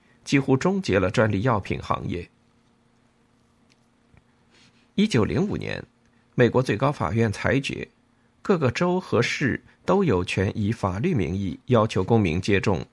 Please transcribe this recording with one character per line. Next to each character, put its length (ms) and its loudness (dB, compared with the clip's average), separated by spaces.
几 140 2
乎 180 2
终 240 0
结 180 2
了 120 2
专 200 2
利 120 0
药 180 0
品 220 -6
行 260 -4
业。 180 -6
一 120 4
九 160 2
零 200 0
五 120 -4
年， 280 -8
美 120 6
国 140 2
最 140 0
高 160 0
法 200 -4
院 200 0
裁 260 0
决， 300 -8
各 160 0
个 140 0
州 300 0
和 200 -2
市 400 -2
都 200 2
有 200 2
权 320 -2
以 140 -2
法 300 -4
律 120 -2
名 220 0
义 320 -4
要 180 4
求 200 0
公 160 4
民 200 0
接 200 2
种 320 -2